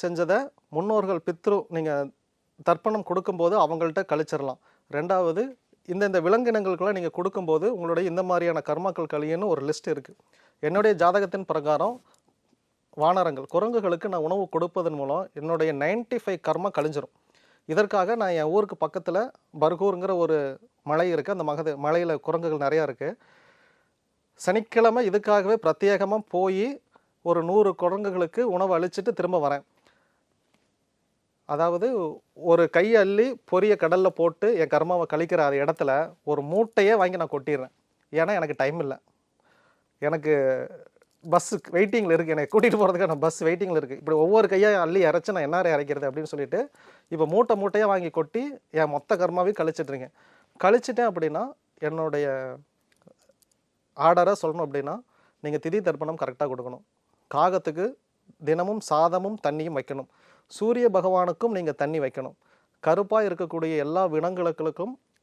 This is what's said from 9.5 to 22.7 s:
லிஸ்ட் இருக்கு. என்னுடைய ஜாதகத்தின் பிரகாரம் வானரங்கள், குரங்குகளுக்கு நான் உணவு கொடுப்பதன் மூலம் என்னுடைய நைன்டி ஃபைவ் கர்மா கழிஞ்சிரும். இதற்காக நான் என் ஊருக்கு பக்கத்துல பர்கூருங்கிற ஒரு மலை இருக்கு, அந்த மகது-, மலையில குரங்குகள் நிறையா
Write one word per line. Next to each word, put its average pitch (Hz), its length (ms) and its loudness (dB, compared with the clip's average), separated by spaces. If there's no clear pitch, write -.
லிஸ்ட் 151 240 -4
இருக்கு. 143 260 -8
என்னுடைய 202 360 2
ஜாதகத்தின் 190 400 2
பிரகாரம் 160 560 -2
வானரங்கள், 160 460 2
குரங்குகளுக்கு 196 540 0
நான் 180 140 -2
உணவு 180 280 -2
கொடுப்பதன் 170 440 -2
மூலம் 147 400 -4
என்னுடைய 160 400 -2
நைன்டி 196 520 -2
ஃபைவ் 185 160 -4
கர்மா 165 280 -2
கழிஞ்சிரும். 147 540 -6
இதற்காக 202 500 0
நான் 214 140 -2
என் 165 140 0
ஊருக்கு 185 420 0
பக்கத்துல 180 440 -4
பர்கூருங்கிற 180 560 0
ஒரு 151 420 -2
மலை 160 260 0
இருக்கு, 170 280 -2
அந்த 170 60 -6
மகது-, 151 340 -4
மலையில 160 380 0
குரங்குகள் 156 520 -4
நிறையா 156 140 2